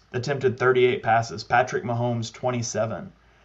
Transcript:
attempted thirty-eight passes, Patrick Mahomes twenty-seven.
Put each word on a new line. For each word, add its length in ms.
attempted 460
thirty-eight 460
passes, 400
Patrick 400
Mahomes 500
twenty-seven. 800